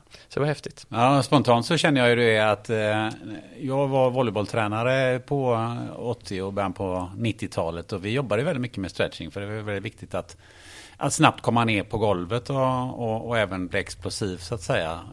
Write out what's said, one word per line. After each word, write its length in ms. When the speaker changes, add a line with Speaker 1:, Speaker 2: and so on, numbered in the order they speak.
Speaker 1:
Så 220
det 60
var 80
häftigt. 420
Speaker 2:
Ja, 340
spontant 420
så 120
känner 240
jag 80
ju 60
det 240
att, 300
eh, 400
jag 280
var 220
volleybolltränare 1120
på 500
åttio 440
och 120
början 200
på 440
nittiotalet 760
och 120
vi 40
jobbade 340
väldigt 180
mycket 160
med 140
stretching, 400
för 100
det 60
var 80
väldigt 300
viktigt 300
att, 220
att 160
snabbt 280
komma 240
ner 180
på 140
golvet 520
och, 500
och, 280
och 100
även 300
bli 120
explosiv 580
så 180
att 60
säga. 380